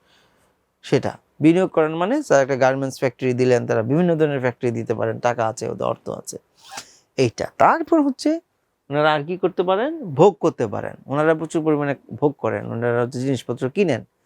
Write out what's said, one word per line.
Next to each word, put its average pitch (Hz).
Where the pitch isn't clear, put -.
সেটা -
বিনিয়োগ 170
করেন 160
মানে 208
তারা 139
একটা 131
গার্মেন্টস 135
ফ্যাক্টরি 131
দিলেন, 123
তারা 120
বিভিন্ন 160
ধরনের 147
ফ্যাক্টরি 123
দিতে 113
পারেন, 110
টাকা 120
আছে, 110
ওদের -
অর্থ -
আছে, -
এইটা। -
তারপর 311
হচ্ছে 294
ওনারা 151
আর 147
কি 175
করতে 185
পারেন? 233
ভোগ 165
করতে 139
পারেন। 104
ওনারা 151
প্রচুর 160
পরিমাণে 147
ভোগ 143
করেন, 110
ওনারা 120
হচ্ছে 123
জিনিসপত্র 127
কিনেন, 156